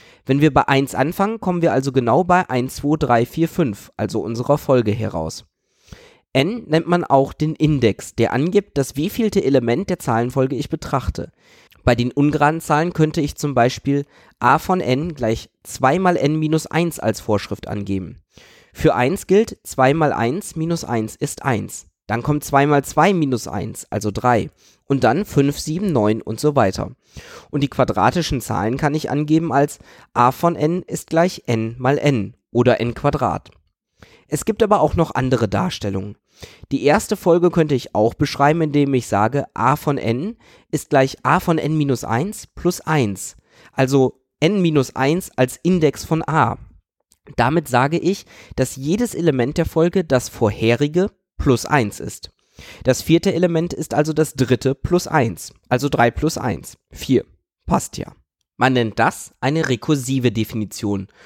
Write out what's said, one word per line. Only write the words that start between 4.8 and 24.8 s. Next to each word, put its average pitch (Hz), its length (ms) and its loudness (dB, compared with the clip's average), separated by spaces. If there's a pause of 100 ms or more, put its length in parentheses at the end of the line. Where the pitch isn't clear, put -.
heraus. 92 560 -6 (840)
N 185 340 -2
nennt 156 220 0
man 175 160 0
auch 135 280 2
den 156 220 -2
Index, 139 640 0
der 113 160 0
angibt, 180 440 0
das 135 200 -2
wievielte 196 460 -2
Element 131 460 2
der 180 120 -4
Zahlenfolge 127 560 0
ich 143 120 -6
betrachte. - 640 -6 (540)
Bei 123 100 6
den 120 160 0
ungeraden 147 500 2
Zahlen 165 320 0
könnte 156 280 0
ich 147 160 -4
zum 147 180 -4
Beispiel 135 500 0 (360)
a 127 180 4
von 185 220 -2
n 147 340 -2
gleich 113 340 -2 (140)
zwei 139 380 0
mal 180 160 0
n 151 200 0
minus 156 300 0
eins 170 320 -2
als - 220 -2
Vorschrift - 480 -4
angeben. 98 500 -6 (560)
Für 143 220 2
eins 131 320 0
gilt, 208 340 2
zwei 131 320 2
mal 156 180 2
eins 120 440 -4
minus 165 280 -4
eins 110 300 -4
ist - 300 -8
eins. 104 420 -4 (220)
Dann 113 140 -2
kommt 147 220 -2
zwei 139 220 2
mal 143 180 4
zwei 170 300 2
minus 139 340 -2
eins, 107 420 -8
also 104 220 -4
drei. 110 380 0 (380)